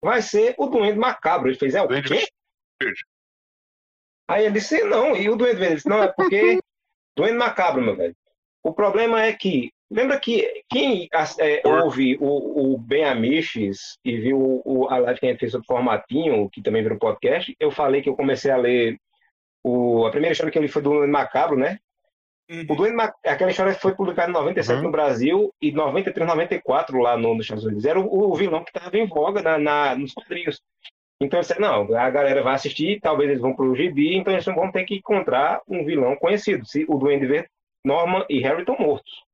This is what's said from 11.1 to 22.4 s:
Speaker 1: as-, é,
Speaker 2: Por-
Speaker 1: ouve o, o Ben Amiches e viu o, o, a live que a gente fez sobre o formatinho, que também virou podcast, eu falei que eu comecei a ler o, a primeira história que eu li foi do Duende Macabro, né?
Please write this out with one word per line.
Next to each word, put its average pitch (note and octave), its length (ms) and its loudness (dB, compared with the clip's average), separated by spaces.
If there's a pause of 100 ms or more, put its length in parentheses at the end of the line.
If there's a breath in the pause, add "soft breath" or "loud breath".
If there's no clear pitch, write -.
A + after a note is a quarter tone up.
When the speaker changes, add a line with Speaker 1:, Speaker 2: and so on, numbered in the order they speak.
Speaker 1:
as-, D#3 240 0
é, D3+ 240 2
Speaker 2:
Por- D#3 220 4
Speaker 1:
ouve C3 360 2
o, C#3 540 0
o B2+ 60 -2
Ben A#2+ 260 0
Amiches A#2 960 -2
e A#2+ 140 -4
viu C3 220 0
o, C3 260 2
o, C3 240 0
a B2+ 80 0
live B2 220 2
que - 80 -2
a - 20 2
gente B2 100 -2
fez A#2 120 -4
sobre B2+ 140 -6
o - 20 -20
formatinho, B2 840 0
que G#2 140 -18
também A2 180 0
virou G#2+ 160 -2
podcast, A2+ 640 -2
eu D3+ 100 2
falei C#3 320 0
que C#3+ 80 -2
eu C3+ 60 -2
comecei C3+ 340 -2
a C3 80 4
ler A#2+ 400 2 (680)
o, A#2+ 440 2
a - 40 0
primeira D3+ 220 0
história D3+ 180 -2
que - 60 0
eu D#3 60 2
li D3 40 0
foi C#3+ 140 -2
do C#3+ 80 0
Duende D3 220 2
Macabro, C#3+ 440 0
né? D3+ 220 0 (720)